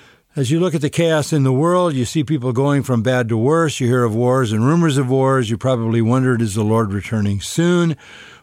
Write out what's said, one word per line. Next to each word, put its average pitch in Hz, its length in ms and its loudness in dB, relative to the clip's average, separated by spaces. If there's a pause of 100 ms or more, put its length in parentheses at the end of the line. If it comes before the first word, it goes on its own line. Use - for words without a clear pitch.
(360)
As 131 140 -2
you 160 80 2
look 175 160 0
at 165 60 0
the 143 100 -2
chaos 160 420 0
in 147 120 2
the 131 80 2
world, 170 420 2
you 127 100 0
see 151 200 -2
people 127 280 -4
going 139 300 0
from 117 220 0
bad 123 240 0
to 117 80 0
worse, 147 420 0
you 131 80 -2
hear 123 160 2
of 110 140 0
wars 123 340 0
and 110 160 0
rumors 156 320 2
of 135 100 0
wars, 131 400 0
you 113 80 -2
probably 117 460 0
wondered, 123 400 2
"Is 104 120 -4
the 110 100 -2
Lord 110 280 0
returning 101 480 -2
soon? 170 560 0 (460)